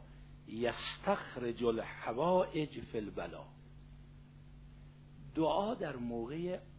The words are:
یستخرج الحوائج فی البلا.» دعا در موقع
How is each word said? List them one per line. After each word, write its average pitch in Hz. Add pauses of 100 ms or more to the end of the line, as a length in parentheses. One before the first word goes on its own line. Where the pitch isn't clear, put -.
(500)
یستخرج 120
الحوائج 147
فی -
البلا.» 87 (1900)
دعا 160
در 151
موقع 123 (200)